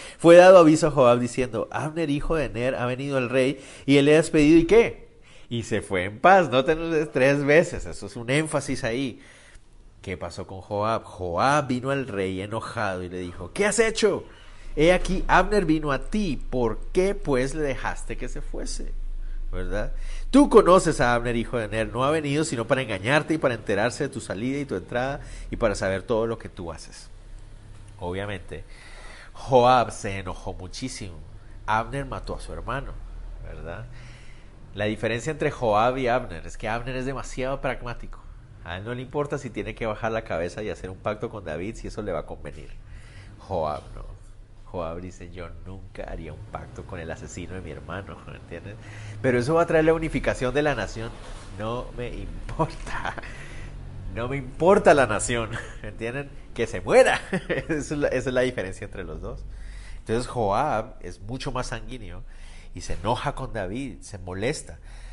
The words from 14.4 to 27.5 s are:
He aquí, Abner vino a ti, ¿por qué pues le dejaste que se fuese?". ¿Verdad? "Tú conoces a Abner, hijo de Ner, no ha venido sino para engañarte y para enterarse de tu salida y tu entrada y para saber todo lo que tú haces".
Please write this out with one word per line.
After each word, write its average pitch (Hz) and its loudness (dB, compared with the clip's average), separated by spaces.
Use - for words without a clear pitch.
He 160 6
aquí, 180 0
Abner 185 4
vino 156 0
a 135 0
ti, 175 -2
¿por 117 0
qué 196 2
pues 139 0
le 156 -2
dejaste 120 -4
que 120 -6
se - -6
fuese?". - -6
¿Verdad? 92 -2
"Tú 285 8
conoces 180 8
a 120 4
Abner, 120 0
hijo 117 -2
de 110 -2
Ner, 107 -2
no 117 -2
ha 143 2
venido 156 0
sino 123 -2
para 131 2
engañarte 123 0
y 156 0
para 139 0
enterarse 110 0
de 135 -2
tu 117 -8
salida 123 -4
y 143 -6
tu 117 -4
entrada 123 -4
y - -6
para 107 2
saber 95 -2
todo 113 0
lo 113 -4
que 101 -14
tú 85 -10
haces". - -16